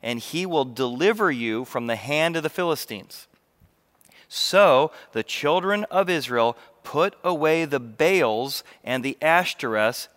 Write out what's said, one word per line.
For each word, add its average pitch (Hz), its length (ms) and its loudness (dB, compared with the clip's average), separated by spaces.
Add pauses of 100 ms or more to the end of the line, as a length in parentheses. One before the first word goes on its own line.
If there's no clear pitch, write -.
and 120 160 -4
he 170 280 -6
will 156 180 2
deliver 135 680 0
you 117 360 -4
from 117 220 -6
the 113 80 -2
hand 151 400 -2
of 156 60 -4
the 156 60 -2
Philistines." 151 800 -6 (1000)
So 160 640 4 (200)
the 113 120 -2
children 185 680 -2
of 185 180 2
Israel 120 480 0 (260)
put 175 400 -2
away 160 440 2
the 139 140 -2
Baals 127 840 0 (180)
and 127 220 -4
the 135 160 -6
Ashtoreths 135 960 0